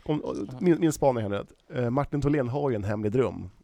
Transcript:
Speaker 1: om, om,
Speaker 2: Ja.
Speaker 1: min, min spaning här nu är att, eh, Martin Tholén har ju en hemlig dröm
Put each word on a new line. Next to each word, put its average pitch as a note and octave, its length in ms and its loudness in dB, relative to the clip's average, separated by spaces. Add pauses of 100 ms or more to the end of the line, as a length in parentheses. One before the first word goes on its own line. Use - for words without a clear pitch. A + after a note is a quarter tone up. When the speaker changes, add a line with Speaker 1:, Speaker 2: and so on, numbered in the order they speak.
Speaker 1:
om, D3+ 200 -2
om, C3 280 -6
Speaker 2:
Ja. B2+ 100 -12
Speaker 1:
min, F3 180 6
min D#3 140 4
spaning B2 280 2
här G2+ 80 -2
nu G2+ 60 -2
är G2+ 40 -2
att, - 140 -12 (220)
eh, A#2+ 140 0
Martin C#3 320 0
Tholén C#3+ 280 2
har C#3+ 200 -2
ju A#2+ 60 0
en G2+ 80 -4
hemlig G#2+ 280 -2
dröm F#2 380 0 (140)